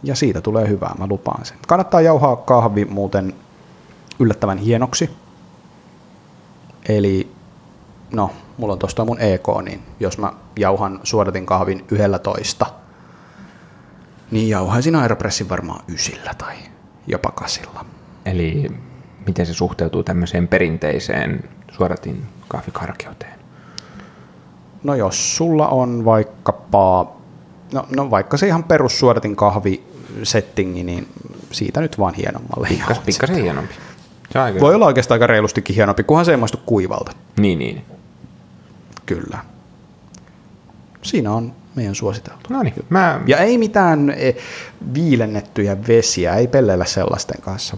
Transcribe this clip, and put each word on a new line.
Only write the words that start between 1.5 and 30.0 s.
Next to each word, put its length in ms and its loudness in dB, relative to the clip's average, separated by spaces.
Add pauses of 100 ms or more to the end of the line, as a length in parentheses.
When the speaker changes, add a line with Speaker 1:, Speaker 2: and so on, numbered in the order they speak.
Speaker 1:
Kannattaa 340 4
jauhaa 340 4
kahvi 500 4
muuten 480 -2 (880)
yllättävän 380 2
hienoksi. 520 0 (1800)
Eli, 420 2 (800)
no, 180 -2 (260)
mulla 160 -4
on 60 -6
tosta 260 -2
mun 160 -2
E 160 2
K, 100 -4 (180)
niin 160 -12 (180)
jos 180 -2
mä 160 -4 (240)
jauhan 460 0
suodatin 420 0
kahvin 460 0
yhdellätoista, 760 0 (1700)
niin 180 0
jauhaisin 460 2
Aeropressin 540 0
varmaan 380 -6
ysillä 500 -8
tai 180 -12 (520)
jopa 240 -4
kasilla. 540 -10 (400)
Speaker 2:
Eli 460 -2 (540)
miten 200 -2
se 80 -6
suhteutuu 500 -4
tämmöiseen 440 -2
perinteiseen 960 -2 (280)
suodatin 540 -6 (220)
kahvikarkeuteen? 920 -12 (1400)
Speaker 1:
No 120 0
jos 420 -2
sulla 300 2
on 380 0
vaikkapa, 1040 2 (640)
no, 120 -4 (100)
no 160 0
vaikka 260 2
se 100 2
ihan 160 2
perussuodatin 720 2
kahvisettingi, 1500 -2